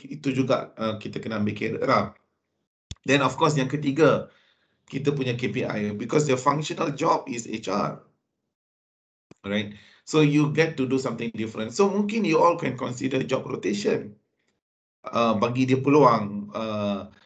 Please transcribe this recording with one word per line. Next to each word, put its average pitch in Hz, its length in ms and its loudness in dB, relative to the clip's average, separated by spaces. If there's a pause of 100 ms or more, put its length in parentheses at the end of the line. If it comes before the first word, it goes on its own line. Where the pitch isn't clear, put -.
itu 143 240 -6
juga, 123 480 0
uh, 110 240 -4
kita 104 160 -10
kena 110 240 -4
ambil 104 160 -2
kira - 240 -4
lah. 107 320 2 (960)
Then 139 160 4
of 131 160 0
course 151 160 4
yang 147 160 0
ketiga, 139 560 2 (560)
kita - 320 -2
punya 127 160 -2
K 107 160 -2
P 113 160 -4
I, 104 320 -4
because 151 320 0
the 127 80 2
functional 156 560 -2
job 156 320 0
is 117 240 -10
H 101 240 -6
R. 76 320 -4 (1400)
Right? 104 320 -4 (340)
So 156 160 4
you 147 320 4
get 156 240 0
to 127 80 0
do 131 80 0
something 117 400 -4
different. 110 400 -6
So 202 160 4
mungkin 208 320 0
you 160 160 2
all 175 160 6
can 139 240 -6
consider 127 480 -4
job - 160 -2
rotation. - 720 -2 (880)
Uh, 117 320 0
bagi 123 320 0
dia 127 160 2
peluang, 113 720 4
uh, 104 560 -4 (140)